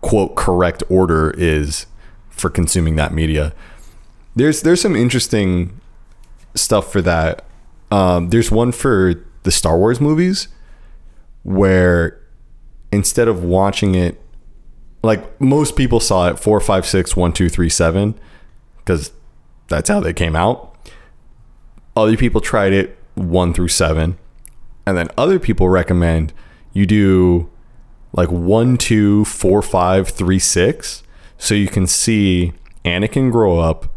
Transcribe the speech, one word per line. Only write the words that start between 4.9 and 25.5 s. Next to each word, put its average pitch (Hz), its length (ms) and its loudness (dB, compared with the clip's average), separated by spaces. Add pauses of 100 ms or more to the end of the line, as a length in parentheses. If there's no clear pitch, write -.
interesting 104 840 -2 (760)
stuff - 360 -2
for 98 120 0
that. 82 420 -2 (460)
Um, 90 380 2
there's 113 220 2
one 120 200 2
for 95 420 2 (300)
the 90 80 -2
Star 82 260 0
Wars 117 240 2
movies 160 460 0 (960)
where 92 760 2 (720)
instead 113 360 0
of 92 160 -2
watching 95 520 0
it, 90 240 0 (840)
like, - 380 -2
most 139 340 2
people 123 240 2
saw 92 300 0
it 85 100 -6
four, 107 200 2
five, 95 260 0
six, - 300 -2
one, 90 160 2
two, 87 180 0
three, 85 200 0
seven, 95 460 0 (720)
'cause 85 260 -4 (560)
that's - 220 -2
how 208 100 2
they 87 140 -4
came 82 220 -4
out. 98 340 -2 (1200)
Other 113 220 2
people 117 240 0
tried 98 320 0
it 98 240 0 (180)
one 87 380 0
through 87 160 0
seven. 80 480 0 (680)
And 95 120 -2
then 82 200 -4
other 175 220 2
people 95 300 0